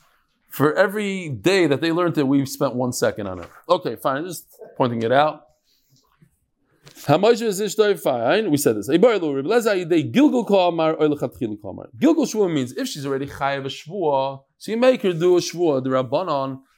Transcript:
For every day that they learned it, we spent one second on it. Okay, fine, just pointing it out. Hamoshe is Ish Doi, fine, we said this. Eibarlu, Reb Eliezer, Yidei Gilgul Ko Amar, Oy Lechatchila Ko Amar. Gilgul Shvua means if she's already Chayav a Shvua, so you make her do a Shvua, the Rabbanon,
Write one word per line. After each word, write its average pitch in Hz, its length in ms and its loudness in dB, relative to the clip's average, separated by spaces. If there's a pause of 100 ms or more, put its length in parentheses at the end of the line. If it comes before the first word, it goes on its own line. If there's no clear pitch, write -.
(500)
For 143 240 0
every 196 560 -2
day 165 380 2
that 139 140 2
they 165 100 0
learned 170 260 0
it, 139 100 0
we 139 200 2
spent 131 260 -4
one 123 200 -2
second 107 340 -2
on 90 120 -8
it. 85 100 -16 (200)
Okay, 160 260 0
fine, 143 300 -4
just 175 220 -12 (280)
pointing 120 280 -2
it 113 80 0
out. 147 340 2 (1600)
Hamoshe 202 380 4
is 202 180 -2
Ish 208 140 -4
Doi, 208 200 2
fine, 151 560 0
we 143 60 2
said 117 180 2
this. 104 140 -8
Eibarlu, 175 440 4
Reb 135 120 -4
Eliezer, 220 240 0
Yidei 170 420 0
Gilgul 247 340 4
Ko 190 220 4
Amar, 160 340 0
Oy 156 60 4
Lechatchila 123 540 -4
Ko 98 80 -12
Amar. 95 180 -14 (100)
Gilgul 302 280 2
Shvua 202 280 0
means 127 200 -4
if 262 160 -8
she's 139 160 -12
already 139 220 -4
Chayav 139 320 -4
a 135 100 -8
Shvua, 139 760 -4 (140)
so - 140 -10
you 220 60 -2
make 254 260 4
her 185 100 2
do 175 240 2
a - 20 2
Shvua, 160 420 -2
the 131 100 -4
Rabbanon, 135 680 -2 (180)